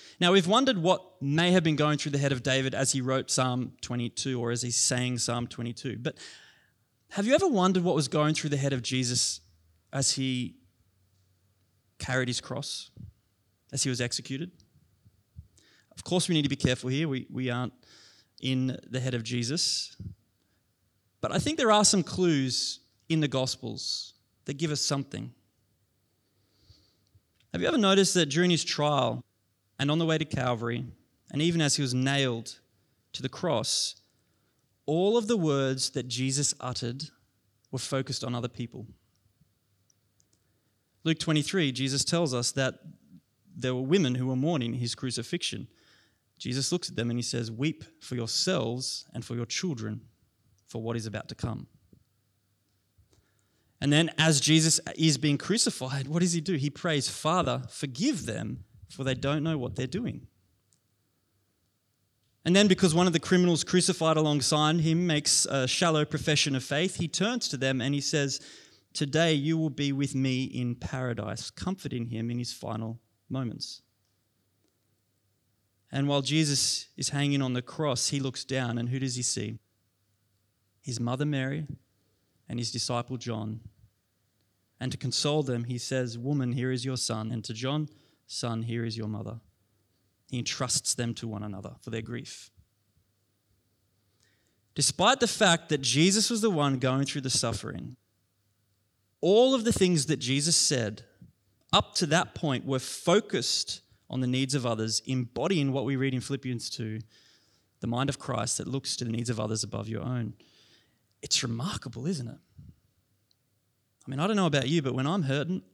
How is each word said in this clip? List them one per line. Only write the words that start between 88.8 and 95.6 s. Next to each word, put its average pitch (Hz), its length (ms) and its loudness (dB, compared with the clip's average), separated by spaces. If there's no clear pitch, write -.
is 113 120 -6
your 110 120 -6
mother." 107 320 -8
He 127 100 -6
entrusts - 560 -2
them 117 200 -2
to 113 140 -10
one 104 160 -8
another 101 360 -10
for - 100 -12
their 113 120 -4
grief. 120 480 -12
Despite 208 460 4
the 240 80 4
fact 175 400 4